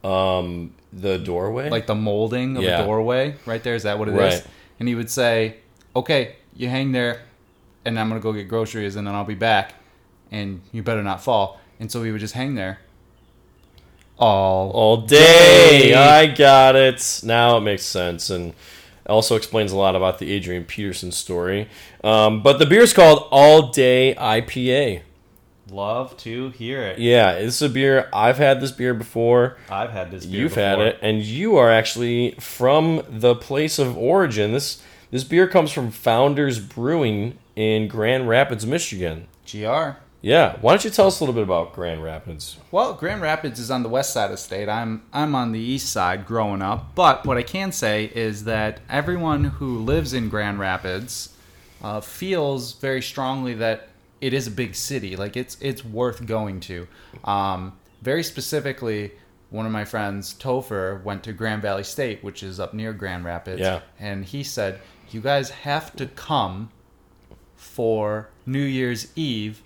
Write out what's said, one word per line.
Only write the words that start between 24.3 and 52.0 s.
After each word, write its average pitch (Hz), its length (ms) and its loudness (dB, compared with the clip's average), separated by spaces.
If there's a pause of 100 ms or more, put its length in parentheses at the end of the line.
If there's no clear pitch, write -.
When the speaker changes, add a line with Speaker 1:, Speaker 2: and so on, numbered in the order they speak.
Speaker 1:
P 127 320 -4
A. 117 300 -2 (680)
Speaker 2:
Love 107 480 -6
to 123 340 -10
hear 123 320 -10
it. 95 160 -8
Speaker 1:
Yeah, 117 340 4
it's 107 280 -4
a 147 60 0
beer. 135 460 0
I've 120 240 2
had 139 240 2
this 135 100 -8
beer 123 220 -4
before. 120 640 0 (120)
Speaker 2:
I've 101 220 -8
had 92 200 -10
this 90 140 -14
beer 92 160 -6
Speaker 1:
You've 147 140 -2
had 101 220 0
Speaker 2:
before. 104 100 2
Speaker 1:
it, - 140 -4
and 107 200 -2
you 156 360 0
are 120 120 6
actually 120 680 0
from 156 720 0
the 120 260 2
place 147 420 -6
of 123 200 -4
origin. 113 560 0
This, 143 280 -6 (300)
this 131 140 -6
beer 175 200 2
comes 170 280 2
from 123 180 -6
Founders 131 680 0
Brewing 117 800 -4 (200)
in 110 320 -2
Grand 117 400 -2
Rapids, 117 360 0
Michigan. 90 640 -6 (160)
Speaker 2:
G 104 220 -12
R. 139 320 -4 (240)
Speaker 1:
Yeah. 139 400 2
Why 113 100 4
don't 196 140 2
you 220 40 -6
tell 196 180 2
us 190 120 -2
a - 40 -4
little 131 120 -4
bit 110 80 -2
about 85 300 -4
Grand 82 280 -8
Rapids? 80 540 -14 (160)
Speaker 2:
Well, 226 220 -2
Grand 190 280 -10
Rapids 151 380 -6
is 117 100 -14
on 127 140 -4
the 117 60 -8
west 131 240 -4
side 110 120 -2
of 95 60 -6
the 92 60 -12
state. 101 320 -10
I'm, 110 420 -8
I'm 147 240 -4
on 123 160 -4
the 110 80 -6
east 127 320 -6
side 95 340 -4
growing 104 360 -4
up. 98 340 -8
But 165 300 2
what 135 120 -2
I 120 60 -4
can 190 300 -8
say 107 320 -4 (100)
is 107 300 -6
that 110 340 -4 (100)
everyone 151 540 -2
who 139 360 -6
lives 135 340 -4
in 120 160 -4
Grand 104 300 -6
Rapids, 95 760 -8 (500)
uh, 107 160 -10
feels 143 760 -6